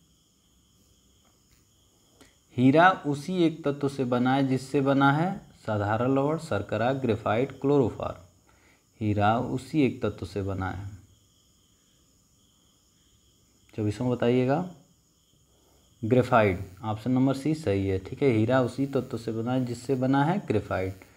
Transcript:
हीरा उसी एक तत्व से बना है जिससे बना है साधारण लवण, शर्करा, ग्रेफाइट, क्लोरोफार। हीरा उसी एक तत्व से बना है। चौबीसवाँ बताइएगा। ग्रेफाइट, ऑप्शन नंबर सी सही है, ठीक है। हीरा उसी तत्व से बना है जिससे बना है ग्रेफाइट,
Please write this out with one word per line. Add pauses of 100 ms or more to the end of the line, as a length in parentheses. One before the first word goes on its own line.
(2500)
हीरा (160)
उसी
एक
तत्व
से
बना
है
जिससे
बना
है (340)
साधारण
लवण,
शर्करा,
ग्रेफाइट,
क्लोरोफार। (800)
हीरा
उसी
एक
तत्व
से
बना
है। (2750)
चौबीसवाँ
बताइएगा। (1400)
ग्रेफाइट, (120)
ऑप्शन
नंबर
सी
सही
है,
ठीक
है।
हीरा
उसी
तत्व
से
बना
है
जिससे
बना
है
ग्रेफाइट, (160)